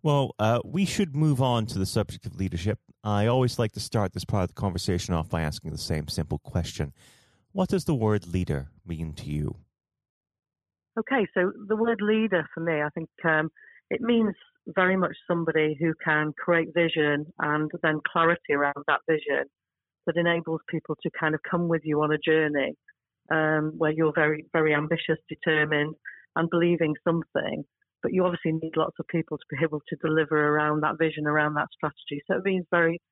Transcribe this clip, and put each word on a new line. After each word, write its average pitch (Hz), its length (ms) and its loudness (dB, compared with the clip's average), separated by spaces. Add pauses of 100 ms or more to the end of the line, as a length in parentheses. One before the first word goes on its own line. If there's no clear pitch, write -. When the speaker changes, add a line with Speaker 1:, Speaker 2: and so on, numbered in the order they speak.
Speaker 1:
Well, 143 380 2
uh, 113 260 4
we 190 200 0
should 170 300 -2
move 147 260 4
on 120 260 2
to - 100 -6
the 95 80 2
subject - 400 -4
of - 100 -12
leadership. 92 440 -2 (240)
I 104 240 2
always 123 320 2
like 113 140 0
to 92 60 -8
start 101 340 -2
this - 120 -6
part 98 180 0
of 87 60 -2
the - 100 -12
conversation 90 540 -2
off 80 160 -2
by 82 120 -2
asking 78 280 -6
the 78 80 -8
same 76 300 -4
simple 76 320 -4
question. - 540 -4 (580)
What 190 180 -2
does 190 160 0
the 165 80 0
word 110 320 2
leader 85 460 -2 (120)
mean 80 300 -6
to - 160 -12
you? 73 280 -4 (1400)
Speaker 2:
Okay, 226 380 0
so 185 160 2 (160)
the 214 80 0
word 226 260 0
leader 208 520 2
for 165 80 -8
me, 160 200 -2
I 151 80 -2
think, 160 200 -10 (140)
um, 156 260 2 (420)
it - 100 -4
means 226 320 2 (340)
very 185 300 2
much 175 180 0 (120)
somebody 156 520 0
who 160 140 0 (100)
can 151 340 0
create 165 360 0
vision 151 540 2 (120)
and 151 300 0 (140)
then 156 180 0 (100)
clarity 165 420 2
around 143 340 0
that 147 200 0
vision 147 380 0 (640)
that 165 100 0
enables 170 500 0
people 156 360 -4
to 165 60 -2 (100)
kind 156 160 0
of 151 140 -6
come 175 180 0
with 165 180 0
you 151 160 2
on 151 100 2
a 151 60 2
journey, 151 580 2 (560)
um, 156 460 2
where 156 140 2
you're 156 220 2
very, 151 380 0
very 156 220 2
ambitious, 156 460 0 (100)
determined, 156 680 0 (400)
and 165 140 0
believing 165 540 2
something. - 600 -2 (400)
But - 100 -2
you 185 120 2
obviously 175 280 0
need 160 220 -4
lots 156 240 0
of - 80 -8
people 156 300 -4
to - 120 -14
be 143 140 -8
able 151 240 -2
to 160 100 -6
deliver 156 380 2
around 151 460 2
that 151 160 -2
vision, 151 300 0
around 151 260 2
that 147 180 -2
strategy. - 560 -8
So 190 100 0
it 185 60 -4
means 185 280 0
very 170 280 2 (120)